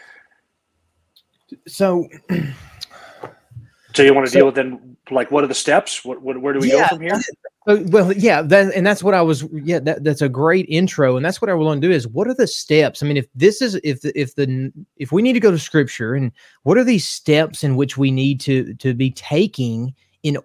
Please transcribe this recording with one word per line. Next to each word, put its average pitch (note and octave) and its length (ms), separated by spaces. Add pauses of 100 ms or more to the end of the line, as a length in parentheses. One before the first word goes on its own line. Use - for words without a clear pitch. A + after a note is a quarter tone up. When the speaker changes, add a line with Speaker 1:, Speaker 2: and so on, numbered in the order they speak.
(1700)
Speaker 1:
So, F3+ 420 (200)
<clears throat> - 0 (1700)
Speaker 2:
So C#3+ 80
you C#3 120
wanna C3+ 140
Speaker 1:
so A#2+ 100
Speaker 2:
deal C#3 80
with C3 80
then, B2+ 420 (140)
like, B2+ 200
what C#3+ 120
are C3+ 60
the C3 60
steps? - 500
What, B2+ 180
what, C3 180
where C#3 120
do C#3 80
we B3+ 100
Speaker 1:
Yeah, C4 120
Speaker 2:
go - 140
from D#3 40
here? E3 100
Speaker 1:
that G#3 80
is, - 180 (300)
uh, G#3 100 (120)
well, F#3 240
yeah, G3 280
that, F#3+ 340
and F#3 120
that's G3+ 160
what G3 100
I F#3 80
was, D#3+ 320
yeah, D#3 280
that, D3+ 220
that's D3 200
a C#3 80
great D#3+ 400
intro, D#3 460
and C3 80
that's F3+ 180
what G#3+ 80
I F#3 40
wanna D#3 260
do E3+ 100
is, B2+ 180
what D3 180
are B3+ 80
the B3+ 120
steps? - 560
I D3 40
mean, C#3+ 120
if B2+ 160
this F3+ 260
is, A#3 140 (100)
if C#3+ 160
the, - 180
if C3 160
the, C3 380 (240)
if C#3 160
we F3+ 80
need B3 140
to A#3 60
go G#3 100
to E3+ 80
Scripture, C3 560
and C3 180 (300)
what F3+ 160
are B3+ 60
these A3+ 220
steps - 560
in C3+ 140
which C3+ 220
we C3+ 120
need C3 300
to, C3 340
to B2+ 200
be C3 160
taking C3 840 (280)
in C#3+ 220